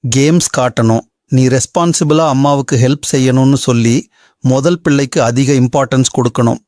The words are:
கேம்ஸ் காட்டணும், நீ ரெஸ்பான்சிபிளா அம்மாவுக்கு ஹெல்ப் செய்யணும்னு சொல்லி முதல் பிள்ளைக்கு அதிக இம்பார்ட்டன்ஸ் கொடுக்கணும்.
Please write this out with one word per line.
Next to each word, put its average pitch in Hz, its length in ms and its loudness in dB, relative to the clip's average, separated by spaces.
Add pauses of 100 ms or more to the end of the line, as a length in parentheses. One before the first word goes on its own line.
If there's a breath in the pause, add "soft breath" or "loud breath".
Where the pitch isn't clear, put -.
கேம்ஸ் 139 500 0
காட்டணும், 117 500 0 (280)
நீ 131 160 2
ரெஸ்பான்சிபிளா 156 800 0
அம்மாவுக்கு 139 500 0
ஹெல்ப் 131 340 0
செய்யணும்னு 131 500 2
சொல்லி 117 340 0 (480 soft breath)
முதல் 139 380 0
பிள்ளைக்கு 143 400 -2
அதிக 123 320 0
இம்பார்ட்டன்ஸ் 131 640 0
கொடுக்கணும். 117 520 -2